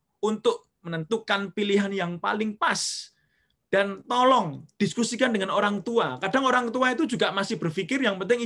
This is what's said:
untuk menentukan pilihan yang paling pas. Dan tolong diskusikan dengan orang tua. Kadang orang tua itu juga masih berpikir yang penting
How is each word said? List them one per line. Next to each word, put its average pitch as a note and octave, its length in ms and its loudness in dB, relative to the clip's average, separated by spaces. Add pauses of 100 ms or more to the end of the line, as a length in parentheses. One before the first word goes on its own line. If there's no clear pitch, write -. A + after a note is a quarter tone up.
(220)
untuk G#3+ 480 0 (160)
menentukan G3 680 -4
pilihan G3+ 360 2
yang F3 280 -4
paling G#3 360 -2
pas. - 560 -4 (600)
Dan G3 320 0
tolong B3 720 2
diskusikan A#3+ 560 0
dengan G3 240 -2
orang G3+ 240 0
tua. F3 400 -2
Kadang C4 240 0
orang B3 320 2
tua B3+ 160 2
itu C#4 160 0
juga G#3 240 0
masih G3 240 -2
berpikir F#3 480 -2
yang G3+ 160 0
penting A#3 280 0